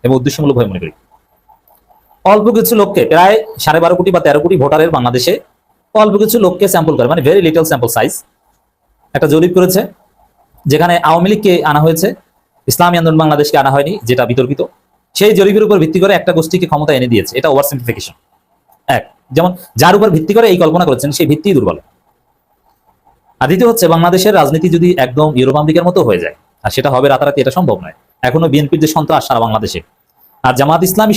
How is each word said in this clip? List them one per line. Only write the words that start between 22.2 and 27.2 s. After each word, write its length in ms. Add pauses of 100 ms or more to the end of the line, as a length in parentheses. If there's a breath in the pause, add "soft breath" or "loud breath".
আর 80
দ্বিতীয় 220
হচ্ছে, 220
বাংলাদেশের 460
রাজনীতি 360
যদি 140 (160)
একদম 240 (100)
ইউরোপ 220
আমেরিকার 280
মতো 180
হয়ে 160
যায়, 120 (300)
আর 100
সেটা 180
হবে 160
রাতারাতি, 340